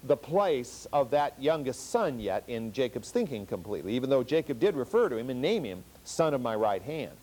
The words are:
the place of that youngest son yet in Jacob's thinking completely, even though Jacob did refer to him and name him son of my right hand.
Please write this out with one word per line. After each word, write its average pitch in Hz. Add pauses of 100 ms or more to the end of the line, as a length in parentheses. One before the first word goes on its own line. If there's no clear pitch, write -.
the 135
place 156
of 139
that 147
youngest 143
son 170
yet 101
in 113
Jacob's 123
thinking 139
completely, 95
even 127
though 135
Jacob 143
did 180
refer 170
to 117
him 120
and 127
name 185
him 92 (200)
son 160
of 135
my 117
right 104
hand. 117 (100)